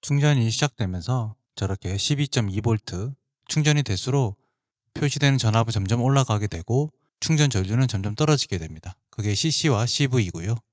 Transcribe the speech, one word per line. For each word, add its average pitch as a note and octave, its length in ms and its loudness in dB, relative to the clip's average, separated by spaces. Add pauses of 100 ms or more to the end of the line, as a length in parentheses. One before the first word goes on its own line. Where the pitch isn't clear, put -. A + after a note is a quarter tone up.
충전이 C#3+ 500 2
시작되면서 A2 840 -2 (200)
저렇게 F#2+ 420 -4
십이 C#3+ 300 0
점 A2 220 -2
이 F#2+ 120 -2
볼트 A2 520 -2 (340)
충전이 D3 360 2
될수록 A#2+ 540 0 (560)
표시되는 C#3+ 440 2
전압은 A2 340 2
점점 G#2+ 300 0
올라가게 B2 460 2
되고 A#2+ 440 -2 (280)
충전 D3+ 300 2
전류는 A2 380 0
점점 G2+ 260 -2
떨어지게 D3 440 0
됩니다. D#2+ 380 -12 (140)
그게 G#2 240 -2
씨씨와 B2+ 520 0
씨브이고요. A#2 720 0 (180)